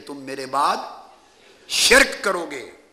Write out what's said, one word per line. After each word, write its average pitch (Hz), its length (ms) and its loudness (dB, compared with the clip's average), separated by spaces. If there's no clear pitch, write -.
تم 143 100 -12
میرے 135 280 -10
بعد 139 320 0
شرک - 560 4
کرو 180 280 -2
گے۔ 117 200 -12